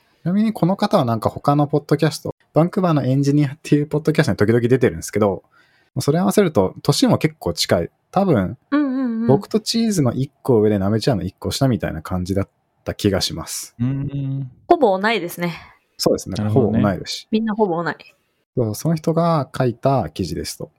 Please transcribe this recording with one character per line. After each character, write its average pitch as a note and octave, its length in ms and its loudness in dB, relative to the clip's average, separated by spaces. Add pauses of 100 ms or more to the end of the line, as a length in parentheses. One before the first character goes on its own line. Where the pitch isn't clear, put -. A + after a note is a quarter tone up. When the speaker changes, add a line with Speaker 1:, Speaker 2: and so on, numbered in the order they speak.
(220)
Speaker 1:
ち - 40 -6
な E3+ 60 -2
み G3+ 100 2
に A3 100 0
こ E3 140 -2
の F#3+ 100 0
方 G#3 200 -2
は D3+ 80 2
な A#2 100 0
ん G#2+ 60 -4
か - 80 0
他 - 260 0
の D3 120 2
ポ D3 120 -2
ッ C#3+ 80 -4
ド D3+ 100 2
キ D#3 100 0
ャ D3+ 40 2
ス - 100 -12
ト、 - 140 -10 (180)
バ D#3 120 4
ン F3 60 0
ク G#3 100 -2
ー - 20 0
バ F3+ 80 2
ー - 20 2
の C#3 120 2
エ B2+ 100 2
ン C#3 80 2
ジ C#3 120 2
ニ D3 120 4
ア C3 60 -6
っ D3 100 -18
て - 140 2
い D3 60 2
う D3 40 -4
ポ D3+ 120 -2
ッ - 40 0
ド D#3 100 0
キ D#3 80 0
ャ D#3 40 4
ス - 20 2
ト A2 60 0
に - 40 -2
時 G#2 140 2
々 A#2+ 100 4
出 A#2+ 180 4
て A#2+ 100 4
る E2 60 0
ん - 20 -10
で E2 60 -10
す - 100 -12
け G#2 60 -2
ど、 G2+ 240 2 (580)
そ C#3+ 120 0
れ D#3+ 60 2
合 F#3+ 80 2
わ F#3+ 60 2
せ G#3 100 4
る F3 80 2
と F#2+ 320 2
年 - 240 2
も E3+ 120 4
結 - 200 -2
構 F2 140 -4
近 - 300 0
い。 - 80 -6 (200)
多 G3 140 2
分、 A#2 320 0 (140)
Speaker 2:
う C#4+ 60 -2
ん D4 40 2
う C4+ 200 -2
ん A#3 220 -4
う - 20 -4
ん。 - 20 -2
Speaker 1:
僕 G3+ 220 2
と G#3+ 120 -2
チ A#3 200 -4
ー A3+ 120 0
ズ F3+ 100 0
の A#2+ 100 0
一 C3 200 -4 (100)
個 A#2 180 4
上 G#2+ 100 4
で G#2 80 2
な F#2+ 120 0
め A2 100 0
ち D3 100 -2
ゃ B2 40 2
ん F#2+ 40 -2
の F2 60 -4
一 F2+ 140 -8
個 - 120 -6
下 - 180 0
み A2 100 0
た - 100 -4
い - 60 -6
な D#2+ 80 -10
感 F2+ 220 -6
じ F#2+ 100 -4
だ F#2+ 80 0
っ - 60 -6 (360)
た - 100 -6
気 - 160 0
が F#2 100 0
し - 140 -6
ま E2 120 -10
す。 - 320 -12
Speaker 3:
う A#2 40 -4
ー B2 40 -2
ん。 C#3 640 -6 (160)
Speaker 2:
ほ F4 100 4
ぼ G#3 220 2
同 G#3 120 0
い A3 100 0
で E3+ 80 -8
す F3 120 -12
ね。 E3+ 140 -4 (440)
Speaker 1:
そ - 120 2
う A#2+ 40 2
で - 40 -4
す - 100 -10
ね。 F#2+ 80 -8
Speaker 3:
な G#2 80 -4
る G#2+ 60 0
ほ B2+ 120 6
ど G#2 100 2
ね。 A2+ 60 2
Speaker 1:
ほ G#2 40 2
ぼ G#2 60 4
同 F#2+ 60 0
い F2 40 -6
年。 - 320 -12
Speaker 2:
み A3 100 0
ん A3+ 40 -4
な A3 100 -2
ほ G#3+ 120 0
ぼ E3+ 160 -4
同 D#3+ 80 -4
い。 - 40 -6 (640)
Speaker 1:
そ A2+ 140 0
う、 G#2+ 40 -6
そ - 140 -4
の E3+ 60 2
人 D#3+ 200 -2
が E3 420 0
書 C3+ 80 0
い A#2+ 100 0
た C3 360 0
記 - 140 -4
事 E2 100 -6
で D#2 100 -6
す - 120 -10
と。 - 220 -14